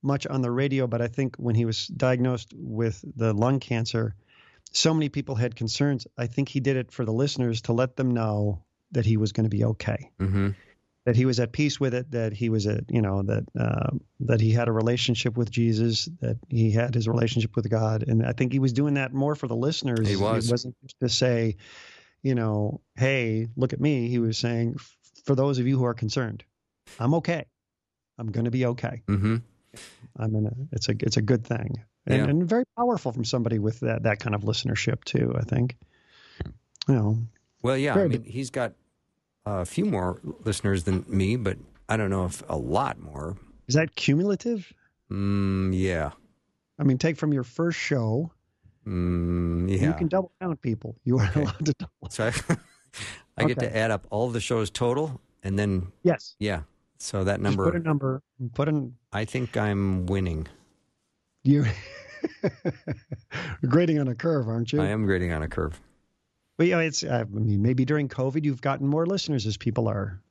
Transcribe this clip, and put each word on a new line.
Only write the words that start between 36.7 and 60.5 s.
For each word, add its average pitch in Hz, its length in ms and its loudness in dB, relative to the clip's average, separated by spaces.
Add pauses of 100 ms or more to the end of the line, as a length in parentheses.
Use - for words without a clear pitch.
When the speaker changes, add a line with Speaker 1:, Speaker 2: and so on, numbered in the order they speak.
Speaker 1:
You 139 80 6
know, 110 220 4 (440)
Speaker 2:
Well, 131 160 2
yeah, 139 140 2
I 160 40 2
Speaker 1:
very 190 140 6
Speaker 2:
mean, 120 120 -2
Speaker 1:
big. 117 100 -18
Speaker 2:
he's 127 200 -6
got 120 220 -4 (720)
a 95 200 -2
few 170 200 -2
more 92 340 0 (260)
listeners 98 400 0
than 92 240 0
me, 95 260 2
but 98 220 -2 (320)
I 110 80 0
don't 104 120 0
know 95 160 0
if - 240 -6
a 80 80 0
lot 78 440 0
more. 76 340 -10 (320)
Speaker 1:
Is 123 80 0
that 160 200 2
cumulative? 196 760 0 (400)
Speaker 2:
Mm, 98 600 0
yeah. 90 380 0 (680)
Speaker 1:
I 151 40 0
mean, 131 140 4
take 160 200 0
from 151 160 0
your 131 100 0
first 165 340 -2
show. 127 540 0 (560)
Speaker 2:
Mm, 87 840 0
Speaker 1:
You 98 100 2
Speaker 2:
yeah. 160 140 2
Speaker 1:
can 165 140 -2
double 180 320 0
count 175 220 -6
people. 117 420 -6
You 123 140 2
are 113 80 4
Speaker 2:
Okay. 92 160 2
Speaker 1:
allowed - 240 -2
to 147 80 2
double. - 380 -10
Speaker 2:
So 110 160 -2
I, - 20 2
<laughs> - 1080 -8
I 113 80 0
get 131 120 2
Speaker 1:
Okay. 123 100 0
Speaker 2:
to 110 80 -4
add 110 160 2
up 101 200 -2
all 113 180 0
the 117 100 -2
shows 110 300 0
total, 127 500 -2 (240)
and 98 160 -2
then 95 320 0 (120)
Speaker 1:
Yes. - 360 2
Speaker 2:
yeah. 101 220 -2 (360)
So - 280 -4
that 101 160 2
Speaker 1:
Just - 20 -2
Speaker 2:
number. 101 280 2
Speaker 1:
put 170 40 -2
a 170 80 -2
number. 139 380 0 (320)
Put 143 160 0
an 135 260 -2 (160)
Speaker 2:
I 107 140 -2
think 123 320 -4
I'm 98 480 0
winning. 90 420 -2 (960)